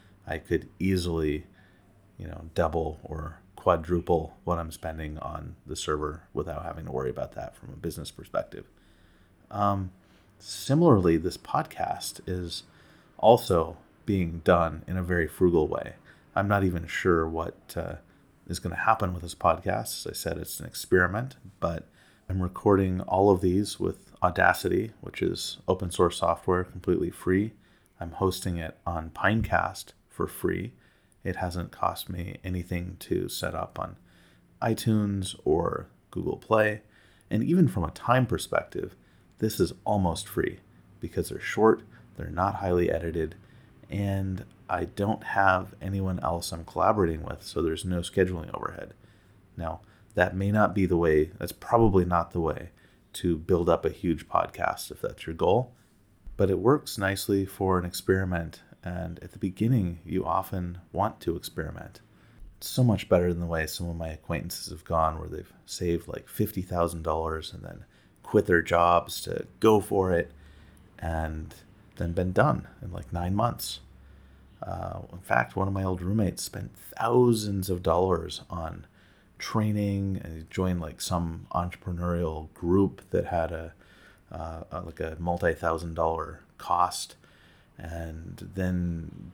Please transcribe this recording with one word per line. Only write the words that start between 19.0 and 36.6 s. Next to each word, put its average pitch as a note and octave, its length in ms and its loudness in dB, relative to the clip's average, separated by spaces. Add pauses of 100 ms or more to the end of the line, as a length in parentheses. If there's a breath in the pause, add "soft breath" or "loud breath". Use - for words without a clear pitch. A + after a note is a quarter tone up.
with E2+ 100 -10
this E2+ 120 -12
podcast. F#2+ 720 -2
As - 0 -
I - 80 -8
said, E2 240 -6
it's - 220 -10
an - 60 -12
experiment, F#2 680 0 (240)
but E2+ 260 -4 (400 soft breath)
I'm F#2 160 -2
recording F#2 600 2
all G2 280 4
of F#2 120 4
these F#2+ 360 2
with F2+ 280 -4 (140)
Audacity, F2+ 800 2
which - 220 -10
is - 360 -4 (100)
open F#2 220 0
source F2 280 2
software, F2+ 460 0
completely F2 460 -2
free. G2 420 0 (480 soft breath)
I'm E2+ 120 -8
hosting F#2 460 -2
it D#2+ 180 -8 (100)
on D#2+ 240 -6
Pinecast F#2 840 0 (160)
for - 180 -4
free. F2+ 460 -4 (520 soft breath)
It F#2+ 120 -4
hasn't F2 360 -4
cost - 360 -4
me F2+ 340 -8
anything F2+ 580 -4
to F#2 280 -2
set - 260 -6
up - 240 -8
on F#2 180 -8 (640 soft breath)
iTunes G#2+ 840 0
or - 440 0 (220)
Google - 260 -4
Play. A2 460 2 (480 soft breath)